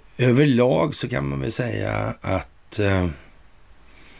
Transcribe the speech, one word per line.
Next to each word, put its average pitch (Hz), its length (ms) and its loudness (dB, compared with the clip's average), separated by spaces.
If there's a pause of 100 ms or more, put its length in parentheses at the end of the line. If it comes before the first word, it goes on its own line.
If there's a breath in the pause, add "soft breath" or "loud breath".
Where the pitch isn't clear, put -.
(180)
överlag 131 760 4
så - 140 -6
kan - 200 -4
man 69 120 -4
väl 87 120 -4
säga 107 680 -4
att, - 580 -6
eh, 98 300 2 (1120 loud breath)